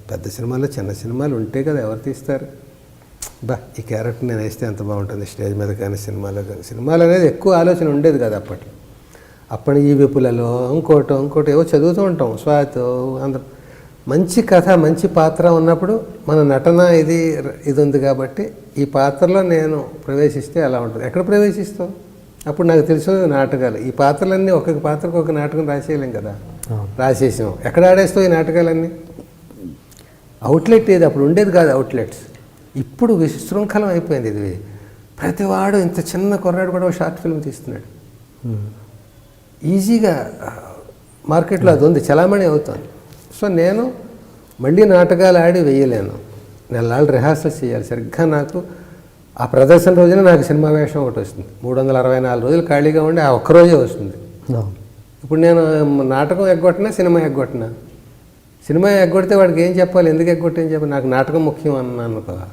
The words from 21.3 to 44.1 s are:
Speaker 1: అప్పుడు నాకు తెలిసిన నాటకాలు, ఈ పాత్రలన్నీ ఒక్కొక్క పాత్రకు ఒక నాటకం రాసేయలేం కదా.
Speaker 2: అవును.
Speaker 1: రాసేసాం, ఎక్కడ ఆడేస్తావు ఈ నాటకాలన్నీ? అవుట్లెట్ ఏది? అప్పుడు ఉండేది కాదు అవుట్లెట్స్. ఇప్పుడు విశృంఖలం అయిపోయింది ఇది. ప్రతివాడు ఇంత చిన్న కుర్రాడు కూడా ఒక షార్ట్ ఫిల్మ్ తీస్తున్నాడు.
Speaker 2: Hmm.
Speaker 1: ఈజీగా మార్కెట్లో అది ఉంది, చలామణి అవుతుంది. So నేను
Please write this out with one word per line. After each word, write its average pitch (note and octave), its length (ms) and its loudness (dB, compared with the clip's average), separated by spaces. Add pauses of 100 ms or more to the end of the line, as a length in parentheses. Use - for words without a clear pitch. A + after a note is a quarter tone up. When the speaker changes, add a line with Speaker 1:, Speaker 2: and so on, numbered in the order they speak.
Speaker 1:
అప్పుడు D#3+ 200 -2
నాకు E3 140 6
తెలిసిన E3+ 440 0
నాటకాలు, C3+ 520 -2
ఈ B2 140 -8
పాత్రలన్నీ F#3+ 600 0
ఒక్కొక్క D#3 300 0
పాత్రకు D#3+ 380 -4
ఒక D#3+ 120 -2
నాటకం D3 380 -4
రాసేయలేం C#3+ 420 -6
కదా. G2+ 240 -10 (360)
Speaker 2:
అవును. G#2 160 -6 (120)
Speaker 1:
రాసేసాం, A#2+ 540 0 (120)
ఎక్కడ E3+ 200 4
ఆడేస్తావు F#3 400 4
ఈ - 20 2
నాటకాలన్నీ? E3 640 0 (1500)
అవుట్లెట్ E3+ 460 4
ఏది? F3 160 6
అప్పుడు C#3 180 2
ఉండేది F#3 280 2
కాదు E3+ 180 4
అవుట్లెట్స్. B2+ 500 -4 (560)
ఇప్పుడు A3+ 380 -2
విశృంఖలం G3+ 720 -2
అయిపోయింది E3+ 400 -2
ఇది. G2+ 340 -6 (600)
ప్రతివాడు G3 560 -2
ఇంత F3 220 -2
చిన్న F#3 360 -2
కుర్రాడు F#3 360 -2
కూడా F3+ 140 -2
ఒక F3 60 0
షార్ట్ F3 300 -6
ఫిల్మ్ D#3 220 -6
తీస్తున్నాడు. B2+ 400 -12 (640)
Speaker 2:
Hmm. G#2+ 180 -8 (1000)
Speaker 1:
ఈజీగా F#3+ 640 0 (1000)
మార్కెట్లో E3+ 420 2
అది D3 140 4
ఉంది, D#3 140 4
చలామణి F#3 460 2
అవుతుంది. D3+ 340 -2 (640)
So G#3 100 -2
నేను G3 400 0 (680)